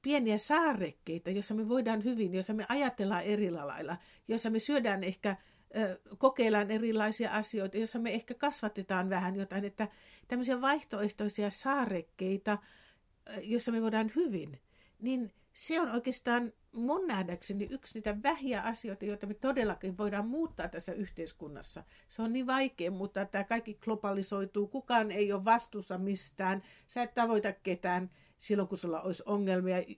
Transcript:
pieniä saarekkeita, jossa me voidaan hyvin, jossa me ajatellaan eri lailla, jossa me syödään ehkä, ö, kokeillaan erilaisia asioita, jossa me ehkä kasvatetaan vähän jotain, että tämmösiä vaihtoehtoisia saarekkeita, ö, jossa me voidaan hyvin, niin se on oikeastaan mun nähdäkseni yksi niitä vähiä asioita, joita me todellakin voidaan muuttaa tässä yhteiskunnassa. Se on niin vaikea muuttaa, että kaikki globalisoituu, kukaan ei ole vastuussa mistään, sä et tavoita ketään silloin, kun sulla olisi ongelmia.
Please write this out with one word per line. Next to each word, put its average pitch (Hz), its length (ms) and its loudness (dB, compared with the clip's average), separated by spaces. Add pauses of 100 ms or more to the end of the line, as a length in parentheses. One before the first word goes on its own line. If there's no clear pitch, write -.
pieniä 254 360 2
saarekkeita, 202 920 0
jossa 202 240 -2
me 214 160 -2
voidaan 226 340 2
hyvin, 220 300 0
jossa 190 200 -2
me 214 160 -2
ajatellaan 226 540 0
eri 208 280 2
lailla, 156 460 -6 (300)
jossa 226 220 0
me 220 100 2
syödään 220 440 2
ehkä, 190 340 -2 (380)
ö, 202 240 0 (180)
kokeillaan 220 540 6
erilaisia 220 600 2
asioita, 202 460 -2
jossa 226 220 -2
me 226 140 0
ehkä 233 200 -4
kasvatetaan 202 760 -2
vähän 190 260 0
jotain, 196 300 -2
että 202 220 -4 (400)
tämmösiä 247 340 0
vaihtoehtoisia 208 880 0
saarekkeita, 196 1080 0 (720)
ö, 214 120 -8
jossa 233 300 0
me 226 100 0
voidaan 220 340 2
hyvin, 180 460 0 (380)
niin 240 320 -2 (220)
se - 280 -2
on 262 100 0
oikeastaan 240 600 0 (180)
mun 302 360 0
nähdäkseni 190 640 -2
yksi - 260 -10
niitä 214 260 -4
vähiä 269 380 0
asioita, 214 440 -6
joita 208 220 -4
me 208 60 -6
todellakin 208 640 0
voidaan 208 300 -2
muuttaa 294 400 -2
tässä 175 260 -8
yhteiskunnassa. 160 880 -8 (240)
Se - 140 -8
on 226 120 0
niin 254 140 0
vaikea 262 440 2
muuttaa, 196 320 -4
että 196 200 -2
kaikki 233 380 -2
globalisoituu, 202 840 -2
kukaan 233 440 2
ei 202 200 2
ole 196 140 0
vastuussa 214 520 2
mistään, 190 680 0 (240)
sä 247 140 -4
et 240 120 -2
tavoita 226 380 4
ketään 180 580 -2 (280)
silloin, 202 300 2
kun 190 100 -4
sulla 165 240 -2
olisi 185 240 -4
ongelmia. 185 520 2 (200)